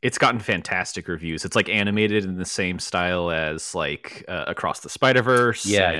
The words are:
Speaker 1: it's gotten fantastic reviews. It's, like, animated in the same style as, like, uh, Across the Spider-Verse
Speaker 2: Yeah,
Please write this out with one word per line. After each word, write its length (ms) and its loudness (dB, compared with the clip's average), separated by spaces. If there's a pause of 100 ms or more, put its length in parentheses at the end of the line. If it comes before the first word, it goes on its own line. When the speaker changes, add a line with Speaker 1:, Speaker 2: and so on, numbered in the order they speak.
Speaker 1:
it's 160 0
gotten 220 4
fantastic 680 -4
reviews. 380 -4
It's, 100 -4
like, 140 2
animated 560 2
in 100 -4
the 100 -4
same 340 -2
style 500 0
as, 460 -2
like, 520 -6
uh, 200 -6
Across 340 -4
the 80 -16
Spider-Verse 800 4
Speaker 2:
Yeah, 320 4